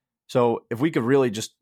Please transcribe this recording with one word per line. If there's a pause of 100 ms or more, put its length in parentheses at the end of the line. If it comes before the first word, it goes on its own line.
(260)
So
if
we
could
really
just